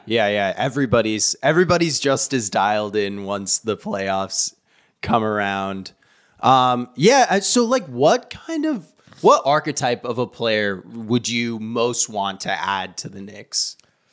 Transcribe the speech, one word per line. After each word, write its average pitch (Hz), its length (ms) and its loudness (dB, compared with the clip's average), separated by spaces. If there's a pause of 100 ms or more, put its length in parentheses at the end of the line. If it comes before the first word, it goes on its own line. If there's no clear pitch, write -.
yeah, 110 200 2
yeah. 101 300 0
Everybody's, 113 840 0
everybody's 170 600 2
just 135 340 0
as 110 160 -2
dialed 104 460 0
in 101 280 -4
once 98 360 -4
the 107 160 -4
playoffs 98 800 -4 (480)
come 117 200 2
around. 98 680 -2 (480)
Um, 127 560 4
yeah, 233 340 6
uh, 196 100 2
so, 240 240 2
like, 226 220 -2
what 147 420 2
kind 320 380 -6
of, 254 260 -4 (300)
what 208 240 6
archetype 139 580 0
of 120 140 -6
a 123 80 0
player 107 580 -2
would 113 440 -2
you 117 300 -4
most 117 520 -2
want 98 300 -4
to - 100 -6
add 92 480 -4
to - 100 -10
the 98 140 -16
Knicks? - 540 -8 (360)